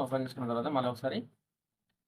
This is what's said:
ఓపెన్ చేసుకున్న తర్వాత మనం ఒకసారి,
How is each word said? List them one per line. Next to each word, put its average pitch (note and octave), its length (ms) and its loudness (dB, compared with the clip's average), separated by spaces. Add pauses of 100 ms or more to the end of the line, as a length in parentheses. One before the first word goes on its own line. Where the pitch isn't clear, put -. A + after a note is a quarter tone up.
ఓపెన్ C3 200 0
చేసుకున్న C3 240 -4
తర్వాత A#2+ 280 0
మనం B2 120 4
ఒకసారి, C3+ 300 -2 (880)